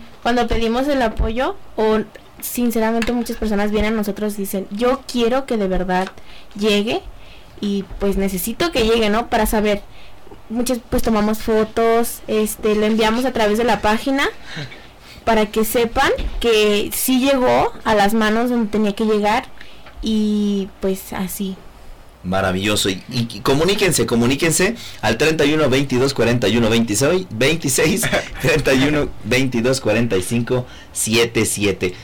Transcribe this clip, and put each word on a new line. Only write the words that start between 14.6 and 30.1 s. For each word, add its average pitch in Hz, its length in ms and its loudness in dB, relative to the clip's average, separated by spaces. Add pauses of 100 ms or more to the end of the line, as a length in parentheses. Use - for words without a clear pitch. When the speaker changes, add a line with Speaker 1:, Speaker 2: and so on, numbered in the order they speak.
Speaker 1:
para 220 220 4
que 214 180 0
sepan 247 480 0 (300)
que 214 520 4
sí 254 280 2
llegó 254 500 4 (140)
a 233 100 4
las 202 180 4
manos 226 360 2
donde 233 200 0
tenía 208 240 2
que 220 120 -2
llegar, 214 400 2 (560)
y, 208 680 0 (140)
pues, 196 320 -4
así. 190 420 -6 (680)
Speaker 2:
Maravilloso. 95 680 0
Y, 95 200 -4
y, 120 240 -2
y 101 60 -14
comuníquense, 180 640 2
comuníquense 139 720 2 (260)
al - 160 0
treinta 156 280 2
y 147 80 4
uno 151 160 2
veintidós 131 440 2
cuarenta 117 360 2
y 113 80 2
uno 117 120 4
veintiséis, 135 1300 0 (400)
treinta 147 320 2
y 131 140 4
uno 147 220 0 (140)
veintidós 127 560 2
cuarenta 113 380 2